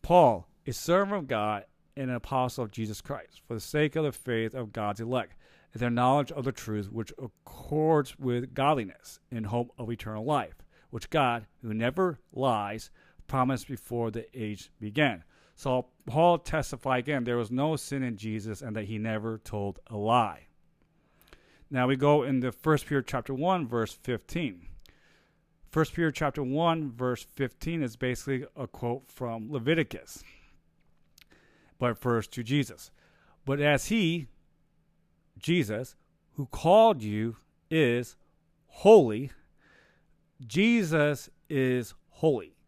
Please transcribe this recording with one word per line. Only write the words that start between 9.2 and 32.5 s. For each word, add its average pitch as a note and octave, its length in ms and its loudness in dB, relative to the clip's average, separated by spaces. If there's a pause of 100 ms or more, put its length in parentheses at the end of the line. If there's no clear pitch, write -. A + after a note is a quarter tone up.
in A2 140 -6
hope A#2+ 320 -2
of A2+ 120 -8
eternal A2 360 -8
life, C3+ 360 -2 (280)
which - 200 -10
God, A#2+ 380 0 (140)
who A2 120 -6
never D3+ 460 0 (140)
lies, A2 580 -2 (360)
promised C3 420 -2
before A#2 420 -4
the A2+ 160 -10 (100)
age G#2+ 400 -8
began." G#2+ 460 0 (340)
So B2+ 300 -2 (180)
Paul E3 340 4
testified C3+ 600 -2
again, C3 240 -2
there A#2+ 140 0
was A2 120 -2
no C#3 280 0
sin C#3 260 -6
in A#2 140 -4
Jesus G#2+ 440 -6
and A2 140 -8
that G#2+ 120 -6
he A2 100 -6
never A2 400 -4
told G2+ 500 -6
a A2+ 80 -12
lie. G#2+ 520 0 (1200)
Now B2+ 180 0
we C3+ 80 2
go C#3+ 280 4
into B2+ 280 0
First - 360 0
Peter C#3 140 0
chapter C3 320 -6
one, E3 320 0
verse A2+ 280 -2
fifteen. A2+ 720 -6 (1040)
First D#3+ 220 0
Peter D#3+ 180 0
chapter D3 320 -4
one, D#3 480 0
verse B2 320 -4
fifteen D#3+ 580 -6
is A#2 140 -4
basically B2+ 580 -4
a B2+ 140 -10
quote B2 400 -6
from A2+ 420 -8
Leviticus, D3 760 -2 (1500)
but B2 60 0
it B2 40 2
refers A#2 380 0
to - 160 -10
Jesus. B2+ 480 -2 (540)